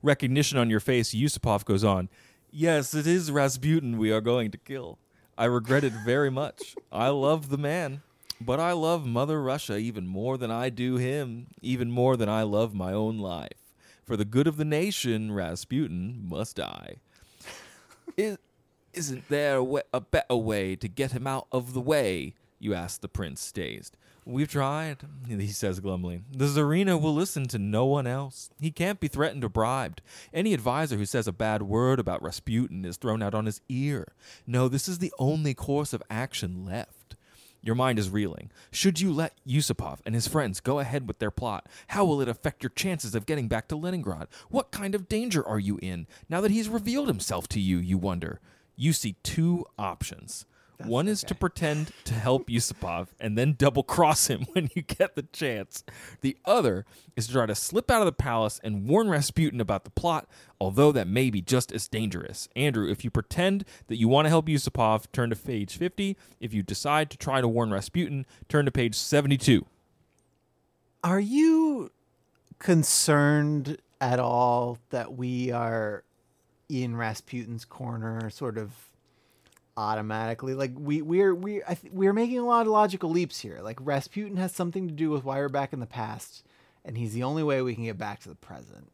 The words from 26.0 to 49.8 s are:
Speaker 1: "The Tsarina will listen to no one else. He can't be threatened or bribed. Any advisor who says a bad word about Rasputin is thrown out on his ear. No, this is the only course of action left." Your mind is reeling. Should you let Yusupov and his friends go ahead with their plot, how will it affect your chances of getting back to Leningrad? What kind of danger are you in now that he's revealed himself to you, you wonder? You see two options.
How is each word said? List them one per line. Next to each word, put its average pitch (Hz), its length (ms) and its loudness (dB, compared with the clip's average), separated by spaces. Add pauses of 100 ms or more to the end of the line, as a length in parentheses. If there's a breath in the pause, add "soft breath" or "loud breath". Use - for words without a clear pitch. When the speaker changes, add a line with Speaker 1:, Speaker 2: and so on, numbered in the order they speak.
Speaker 1:
"The 135 140 0
Tsarina 156 540 2
will 156 140 2
listen 151 340 -2
to 113 100 -4
no 104 260 0
one 135 220 2
else. 131 420 -6 (120)
He 156 100 -2
can't 190 300 -2
be 151 80 -2
threatened 139 360 0
or 107 40 -2
bribed. 113 540 0 (300 loud breath)
Any 196 220 2
advisor 127 420 0
who 104 80 0
says 110 220 0
a 101 60 -2
bad 107 300 0
word 120 360 2
about 90 240 -2
Rasputin 110 640 -2
is 87 120 -6
thrown 110 260 -2
out 101 120 -2
on 107 120 -2
his 107 220 -6
ear. 131 440 -4 (340 loud breath)
No, 123 220 4
this 135 200 0
is 180 100 -6
the - 200 -2
only 147 340 2
course 143 400 -2
of 117 160 -6
action 98 560 -6
left." - 520 -10 (460 soft breath)
Your 110 120 0
mind 123 240 2
is 95 120 0
reeling. 101 420 -4 (180 soft breath)
Should 175 300 2
you 185 120 2
let 156 200 0 (120)
Yusupov 127 600 -2
and 110 80 -2
his 113 140 0
friends 127 320 -2
go 139 180 0
ahead 131 300 -4
with 107 100 -8
their 107 140 -2
plot, 110 360 -6 (200 loud breath)
how 202 160 2
will 151 160 4
it 123 80 2
affect - 340 -4
your 131 80 -2
chances 165 460 -4
of 101 100 -2
getting 143 220 -2
back 113 200 -2
to 156 80 -6
Leningrad? 151 520 -4 (220 loud breath)
What 247 200 0
kind 196 240 -4
of 190 140 -4
danger 214 360 0
are 107 140 -2
you 101 240 0
in 87 240 -6 (220 loud breath)
now 170 140 -2
that 208 100 4
he's 214 160 0
revealed 233 400 -2
himself 92 400 -2
to 107 120 -2
you, 92 180 2
you 90 200 0
wonder? 87 400 -4 (380 soft breath)
You 151 160 2
see 110 320 -2
two 170 420 0 (100)
options. - 680 -8 (340 soft breath)